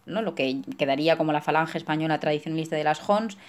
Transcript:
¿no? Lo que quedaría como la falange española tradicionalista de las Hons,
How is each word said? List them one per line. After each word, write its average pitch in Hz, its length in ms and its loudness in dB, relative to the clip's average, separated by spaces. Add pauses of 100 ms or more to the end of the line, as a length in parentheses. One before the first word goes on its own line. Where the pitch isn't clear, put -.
¿no? 214 160 -4
Lo 180 120 -4
que 135 280 -2 (160)
quedaría 147 400 4
como 156 140 2
la 151 100 0
falange 160 360 0
española 156 420 0
tradicionalista 160 560 -2
de 151 80 -2
las 151 240 0
Hons, 214 300 2 (120)